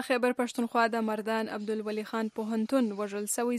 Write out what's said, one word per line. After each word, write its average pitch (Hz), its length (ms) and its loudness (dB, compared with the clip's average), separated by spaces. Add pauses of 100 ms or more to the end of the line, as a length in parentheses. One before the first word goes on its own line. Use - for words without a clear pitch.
خیبر 247 320 2
پښتونخوا 233 460 0 (100)
د 226 140 2
مردان 220 480 0
عبدالولي 214 560 -4
خان 226 260 0
پوهنتون 226 500 2 (120)
وژل 208 340 -4
سوی 240 260 0